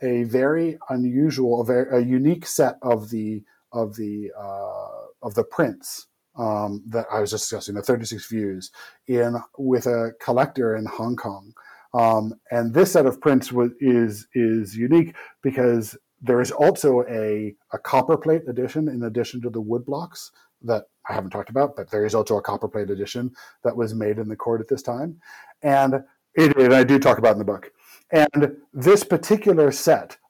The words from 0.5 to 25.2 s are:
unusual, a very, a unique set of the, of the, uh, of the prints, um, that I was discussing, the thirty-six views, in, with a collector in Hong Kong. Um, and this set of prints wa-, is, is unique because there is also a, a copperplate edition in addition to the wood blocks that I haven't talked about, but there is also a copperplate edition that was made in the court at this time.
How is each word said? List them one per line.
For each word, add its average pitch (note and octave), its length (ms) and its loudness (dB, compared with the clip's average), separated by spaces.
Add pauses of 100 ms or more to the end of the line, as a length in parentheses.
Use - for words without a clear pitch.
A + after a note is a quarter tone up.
unusual, B2 720 0
a - 20 -4
very, B2 380 2
a - 20 0
unique C#3 420 0
set - 360 0
of A2 260 -2
the, G#2+ 340 -6 (300)
of A2 240 -4
the, G#2 420 -8
uh, G2 680 -12 (160)
of G#2+ 120 -10
the A2 100 0
prints, - 640 -6 (280)
um, G#2+ 500 -4
that A2+ 260 -4
I A2 80 -2
was G2+ 100 -2
discussing, G#2 440 -8
the G2+ 80 -8
thirty-six A2+ 460 -4
views, G2 440 -8 (340)
in, A#2+ 300 0 (200)
with B2+ 300 0
a A#2 340 -2
collector B2+ 540 0
in A2 120 -6
Hong A#2 300 -6
Kong. G2 380 -12 (400)
Um, A2+ 400 2 (160)
and A#2 240 -2
this F#3+ 180 4
set D3 140 4
of B2+ 140 0
prints C3 320 2
wa-, A#2+ 160 2 (100)
is, A#2 560 2
is A2+ 400 0
unique D#3+ 400 2 (280)
because A#2+ 540 0 (260)
there B2 180 2
is B2 100 -2
also C#3+ 520 2
a, G#2+ 520 -4 (180)
a - 60 -8
copperplate D#3 680 0
edition B2+ 400 -4
in B2 140 -6
addition A#2 400 -6
to A#2+ 80 -6
the A2+ 100 -6
wood A#2 240 -4
blocks D3 480 -10 (300)
that A2+ 220 -2 (240)
I G#2 40 -8
haven't F#2+ 180 -6
talked G2+ 200 -10
about, C#3 260 0
but G2+ 140 -12
there G#2 160 0
is G#2 80 -2
also A2 220 0
a G2 60 -4
copperplate G2+ 480 -6
edition A#2+ 420 -6 (320)
that A#2 120 -2
was A2+ 180 -4
made G#2+ 240 -2
in A2 100 -8
the G#2+ 80 -8
court A2+ 240 -4
at A2 80 -12
this C3 140 -2
time. C#3+ 380 -8 (420)